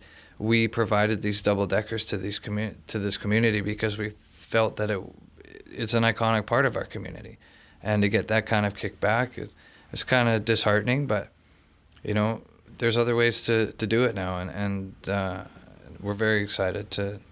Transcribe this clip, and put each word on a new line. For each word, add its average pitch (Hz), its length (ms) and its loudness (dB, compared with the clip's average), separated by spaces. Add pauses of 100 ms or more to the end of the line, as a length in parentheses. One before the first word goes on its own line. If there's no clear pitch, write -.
(380)
we 113 300 2
provided 107 560 0
these 104 180 0
double-deckers 101 640 0
to 104 120 -4
these 101 220 -6
commu-, 104 360 -6 (100)
to - 140 -6
this 101 180 -2
community 107 440 2
because 104 360 -2
we 107 160 -6 (160)
felt - 460 0
that 107 160 -2
it, 98 100 -2 (640)
it's - 300 -4
an 113 80 2
iconic 113 420 2
part 135 220 2
of 127 100 -4
our - 80 -4
community, - 540 -12 (420)
and 104 220 2
to 101 60 4
get 101 180 2
that 107 180 2
kind 104 200 2
of 101 100 -2
kickback, 110 640 -2
it, - 100 -10 (420)
it's - 120 0
kinda 120 360 4
disheartening, 113 680 2
but, 104 220 -2 (720)
you 104 100 -2
know, 107 280 0 (360)
there's 117 180 2
other 117 200 2
ways 117 260 2
to, 110 320 2
to - 140 -2
do 113 160 4
it 113 100 2
now, 92 240 -4
and, 90 140 -6
and, 98 580 -6
uh, 95 340 -2 (580)
we're 101 120 -2
very 107 300 2
excited 98 480 -2
to, 101 280 -4 (120)